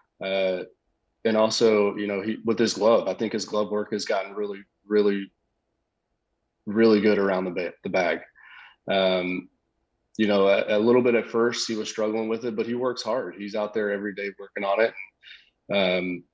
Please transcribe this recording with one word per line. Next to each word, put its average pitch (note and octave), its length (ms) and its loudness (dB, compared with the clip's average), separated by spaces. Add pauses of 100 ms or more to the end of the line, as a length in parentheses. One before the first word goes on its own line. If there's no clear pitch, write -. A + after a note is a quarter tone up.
(240)
Uh, F#2+ 380 -2 (640)
and A2 80 2
also, A2 600 4
you G2+ 100 -4
know, G2+ 160 -4
he, G#2+ 220 -4
with A2+ 140 0
his A2+ 160 2
glove, G#2 320 4
I F#2 80 -2
think A2 200 -4
his G#2 100 -4
glove G#2 260 -4
work G#2 220 -4
has G#2 140 -6
gotten G2 280 -4
really, G2+ 280 -8 (240)
really, G2+ 440 2 (1300)
really G#2+ 360 4
good G2+ 180 4
around F#2+ 260 0
the F#2 60 -6
ba-, F2 320 -6
the G2 80 -8
bag. F2 300 0 (680)
Um, F#2 600 -2 (680)
you A2 100 2
know, G2+ 220 4
a, G#2 300 2
a - 80 4
little A#2+ 160 6
bit A#2+ 120 2
at A2 140 0
first, A#2 400 -2
he A2+ 80 -4
was G#2+ 120 -6
struggling A2 400 -4
with A2+ 180 -6
it, A2 100 -6
but A2+ 100 -4
he A#2+ 80 -4
works B2 280 -4
hard. A#2 340 -4
He's G2+ 180 -10
out G#2 200 -4
there G#2 180 -2
every G2+ 220 -6
day G2+ 240 -8
working G2+ 260 -10
on G2+ 160 2
it. A2+ 140 4 (760)
Um, F2+ 640 -2